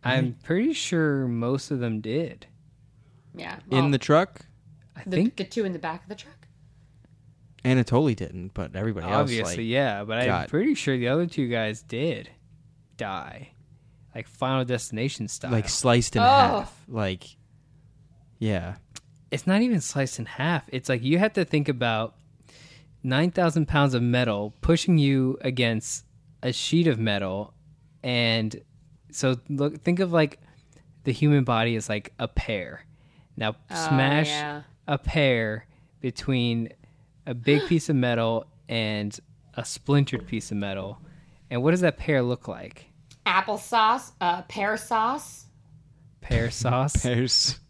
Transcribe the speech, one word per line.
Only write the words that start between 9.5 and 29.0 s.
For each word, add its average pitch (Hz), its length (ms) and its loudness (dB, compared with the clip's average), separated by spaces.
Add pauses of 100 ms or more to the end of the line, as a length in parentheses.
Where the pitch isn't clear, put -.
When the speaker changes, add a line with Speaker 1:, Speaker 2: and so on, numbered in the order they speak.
Speaker 2:
like, 113 100 -4
Speaker 1:
yeah, 113 380 -2
but 110 140 -4
I'm 123 80 0
Speaker 2:
got 90 220 0
Speaker 1:
pretty 240 260 0
sure 135 240 -2
the 120 100 0
other 160 180 0
two 143 220 -2
guys 110 340 -4
did 135 460 -6 (680)
die. 95 560 -10 (600)
Like 113 140 -10
Final 131 360 -2
Destination 120 640 -4
style. - 220 -8
Speaker 2:
Like, 113 180 0
sliced 120 480 4
in 117 60 4
Speaker 3:
Oh. 240 40 8
Speaker 2:
half. 254 640 4
Like, 98 480 -6 (1000)
yeah. 98 380 -4 (540)
Speaker 1:
It's - 160 -4
not 196 160 4
even 240 180 2
sliced - 380 -4
in 117 80 -6
half. 160 440 -2
It's 127 200 -8
like, 123 120 0
you 139 160 2
have 214 160 2
to 185 120 2
think 147 240 0
about 117 460 -2 (840)
nine 139 280 2
thousand 165 360 2
pounds 143 280 4
of 120 80 2
metal 117 580 0
pushing 165 380 4
you 135 420 2
against 120 640 -2 (380)
a 123 100 -2
sheet 170 340 2
of 131 120 2
metal. 101 560 -2 (480)
And 113 580 0 (500)